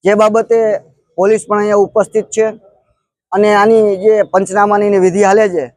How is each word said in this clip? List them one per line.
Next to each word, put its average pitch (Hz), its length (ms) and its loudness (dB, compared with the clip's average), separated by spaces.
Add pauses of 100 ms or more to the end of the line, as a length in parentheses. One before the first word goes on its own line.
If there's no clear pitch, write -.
જે 196 100 2
બાબતે 220 640 0 (380)
પોલીસ 202 320 0
પણ - 100 -2
અહીંયા 208 180 -2
ઉપસ્થિત 214 480 -2
છે 220 220 -4 (840)
અને 208 220 0
આની 208 420 2
જે 214 260 0
પંચનામાની 202 680 0
ને 196 80 2
વિધિ 185 240 0
હાલે 208 260 2
છે 151 280 -6